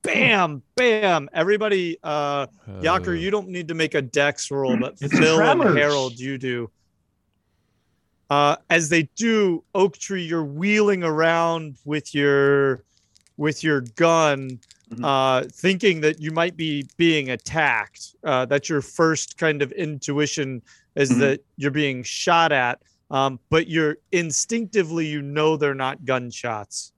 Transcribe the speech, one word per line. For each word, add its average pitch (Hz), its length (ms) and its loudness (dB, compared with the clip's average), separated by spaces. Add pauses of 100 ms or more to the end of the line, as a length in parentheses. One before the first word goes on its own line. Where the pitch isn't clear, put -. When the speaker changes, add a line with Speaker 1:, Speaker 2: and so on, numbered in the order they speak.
Speaker 1:
Bam, 190 600 0 (140)
bam. 214 580 2
Everybody, 190 680 0
uh, 143 440 -4 (340)
Yakur, 180 280 0
Speaker 2:
Uh. 170 120 -4
Speaker 1:
you 185 100 -4
don't 202 180 -4
need 180 200 -10
to 170 60 -6
make 160 200 -2
a 143 60 0
dex 143 500 -2
roll, 135 280 0
but 123 240 -4
Speaker 3:
It's 143 160 -4
Speaker 1:
Phil 160 220 6
and 285 200 4
Speaker 3:
Tremors. 190 160 4
Speaker 1:
Harold, 143 420 2
you 131 200 -6
do. 120 320 -4 (1600)
Uh, 147 260 4 (140)
as 170 180 2
they 156 280 2
do, 214 460 0 (120)
Oak 190 240 2
Tree, 190 240 -8
you're 165 220 -4
wheeling 196 580 0
around 165 840 0
with 147 300 -6
your, 139 680 4 (540)
with 151 260 -4
your 147 200 0 (140)
gun, 147 640 2 (320)
Speaker 4:
Mm-hmm. 220 140 -10
Speaker 1:
uh, 135 380 2 (100)
thinking 180 480 0
that 156 180 0
you 156 120 -8
might 165 260 -2
be 151 300 -6 (100)
being 156 320 2
attacked. 123 960 -4
Uh, 131 220 2
that's 143 240 -2
your 147 100 0
first - 560 -2
kind 156 240 -2
of 135 120 -2
intuition 147 880 -4 (320)
is 139 160 2
Speaker 4:
Mm-hmm. 123 100 4
Speaker 1:
that 139 200 2 (180)
you're 143 120 -2
being 135 320 -2
shot 165 500 2
at. 127 280 0 (300)
Um, 135 280 0 (120)
but 160 180 2
you're 156 300 0 (140)
instinctively, 175 960 -2
you 151 140 -6
know, 151 380 0
they're 143 160 0
not 135 320 -6
gunshots. 120 920 -6